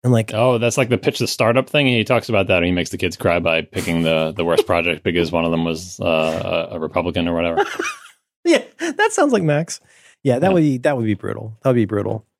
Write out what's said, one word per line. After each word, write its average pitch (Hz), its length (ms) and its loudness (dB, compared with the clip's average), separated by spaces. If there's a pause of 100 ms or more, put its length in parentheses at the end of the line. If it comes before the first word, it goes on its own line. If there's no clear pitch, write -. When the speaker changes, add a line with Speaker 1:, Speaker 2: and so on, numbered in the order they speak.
Speaker 1:
And, 123 100 4
like, 113 200 0
Speaker 2:
Oh, 120 260 2
that's, 117 180 0
like, 123 120 0
the 120 80 2
Pitch - 220 -2
the 120 80 -2
Startup 120 400 0
thing. 147 200 0
He 120 160 2
talks 120 260 0
about 101 180 2
that 95 100 2
and 85 100 2
he 90 40 2
makes 87 200 -2
the 95 60 -10
kids 87 200 -4
cry 87 220 2
by 82 240 0
picking 82 400 -4
the, 80 280 2
the 85 140 -4
worst 82 220 2
project 85 360 -2
because 85 280 0
one 85 120 0
of 82 80 0
them 82 140 0
was, 82 340 -6
uh, 82 720 -2
a, - 40 -10
a 82 40 -8
Republican 85 480 -2
or 85 60 -2
whatever. 85 360 0
Speaker 1:
<laughs> - 60 -12 (680)
Yeah, 330 180 2 (160)
that 392 320 0
sounds 294 220 2
like 202 100 2
Max. 151 380 -2 (420)
Yeah, 127 160 2
that 170 80 2
Speaker 2:
Yeah. 190 60 4
Speaker 1:
would 175 80 4
be, 143 160 2
that 139 180 0
would 120 100 -2
be 107 100 2
brutal. - 480 -10
That 135 80 2
would 123 40 4
be 113 100 4
brutal. 104 400 -4 (140)